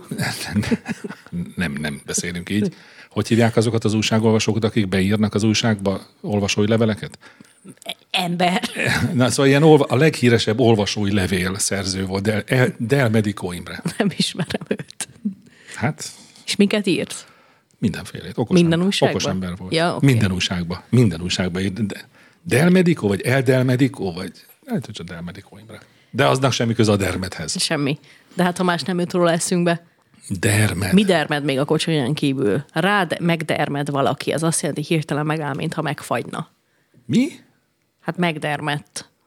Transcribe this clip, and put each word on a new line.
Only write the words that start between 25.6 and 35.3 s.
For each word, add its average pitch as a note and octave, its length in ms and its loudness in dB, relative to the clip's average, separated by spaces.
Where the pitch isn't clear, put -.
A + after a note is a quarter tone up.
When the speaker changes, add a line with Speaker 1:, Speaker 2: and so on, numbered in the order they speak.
Speaker 1:
De B2+ 140 2
aznak C3 260 4
semmi A#2 220 0
köze G#2+ 180 4
a G#2 40 6
Dermedhez. F#2 680 -4
Speaker 2:
Semmi. D3 380 -2
De F3+ 100 0
hát, F3 140 0
ha F#3+ 60 -2
más E3+ 180 0
nem F3 180 -2
jut F3 140 -4
róla F3 180 2
eszünkbe. E3+ 540 0
Speaker 1:
Dermed. G#2 540 0
Speaker 2:
Mi G3+ 100 6
Dermed D#3 400 0
még C#3 160 0
a D3 60 2
kocsinyán D3+ 480 0
kívül? C3+ 500 0
Rád F3+ 480 0
megdermed D3+ 680 -2
valaki. C#3 420 -2
Az D#3 120 -2
azt E3 180 0
jelenti, D3+ 260 -4
hirtelen D3+ 380 -2
megáll, D3 300 -4